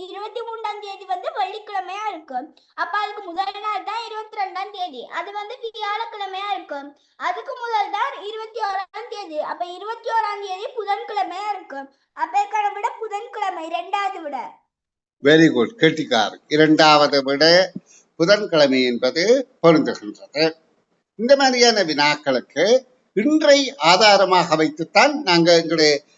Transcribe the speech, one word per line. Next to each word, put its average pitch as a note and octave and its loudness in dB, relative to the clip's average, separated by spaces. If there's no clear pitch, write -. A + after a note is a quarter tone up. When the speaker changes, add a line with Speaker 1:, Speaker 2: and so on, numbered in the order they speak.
Speaker 1:
இருபத்தி G4+ -12
மூன்றாம் A4 -10
தேதி G4+ -16
வந்து F#4 -8
வெள்ளிக்கிழமையா G4+ -8
இருக்கும். D#4 -10
அப்ப E4+ -6
அதுக்கு G#4 -8
முதல் F#4+ -8
நாள் G4+ -6
தான் A4+ -8
இருபத்தி G#4+ -12
ரெண்டாம் F#4+ -8
தேதி, F4 -10
அது F4+ -10
வந்து G#4 -12
வியாழக்கிழமையா G#4 -8
இருக்கும். D4+ -8
அதுக்கு A4 -8
முதல் A4 -4
தான் A#4+ -4
இருபத்தி A4 -12
ஓராம் G4 -8
தேதி, D#4+ -10
அப்ப E4 -10
இருபத்தி A4+ -10
ஓராம் G#4 -4
தேதி F#4+ -10
புதன்கிழமையா G4+ -6
இருக்கும். C#4 -12
அப்ப D#4+ -4
இதுக்கான G#4 -2
விட G#4 -4
புதன்கிழமை G4+ -8
ரெண்டாவது F#4+ -6
விட. C#4+ -8
Speaker 2:
Very D#3 6
good, B2 2
கெட்டிக்கார். A#2+ 0
இரண்டாவது D3+ 6
விட C#3 0
புதன்கிழமை E3 2
என்பது B2+ 0
பொருந்துகின்றது. C3+ 0
இந்த A#3+ 2
மாதிரியான A#3+ 4
வினாக்களுக்கு D3 0
இன்றை D4 4
ஆதாரமாக F#3 6
வைத்துத்தான் E3 2
நாங்க E3+ 4
எங்களுடைய D#3+ 2